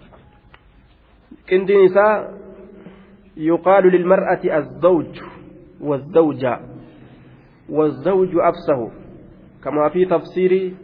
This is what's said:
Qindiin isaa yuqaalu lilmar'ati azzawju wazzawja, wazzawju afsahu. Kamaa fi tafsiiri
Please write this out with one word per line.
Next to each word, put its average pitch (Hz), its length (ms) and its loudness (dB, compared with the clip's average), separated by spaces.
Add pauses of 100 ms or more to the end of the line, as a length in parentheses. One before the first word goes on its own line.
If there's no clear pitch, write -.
(1500)
Qindiin 190 360 4
isaa 196 400 2 (1120)
yuqaalu 170 540 2
lilmar'ati 180 640 0
azzawju 147 720 -2 (560)
wazzawja, 139 760 0 (1200)
wazzawju 165 680 -2
afsahu. 143 500 -4 (680)
Kamaa 147 300 -2
fi 180 160 0
tafsiiri 185 760 -2